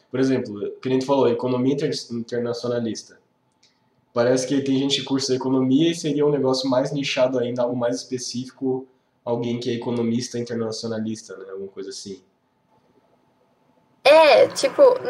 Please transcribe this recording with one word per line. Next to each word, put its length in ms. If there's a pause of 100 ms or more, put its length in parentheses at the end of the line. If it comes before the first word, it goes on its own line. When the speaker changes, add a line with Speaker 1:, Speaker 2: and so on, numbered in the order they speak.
(120)
Speaker 1:
por 80
exemplo, 520 (100)
que 80
nem 100
tu 60
falou, 220
economia 460
inter-, 180 (200)
internacionalista. 1080 (920)
Parece 340
que 140
tem 180
gente 220
que 60
cursa 280
economia 560
e 40
seria 300
um 60
negócio 380
mais 240
nichado 460
ainda, 240
algo 140
mais 200
específico, 920 (380)
alguém 340
que 100
é 40
economista 640
internacionalista, 1000
né? 140
Alguma 180
coisa 200
assim. 320 (1800)
Speaker 2:
É, 440
tipo, 340 (280)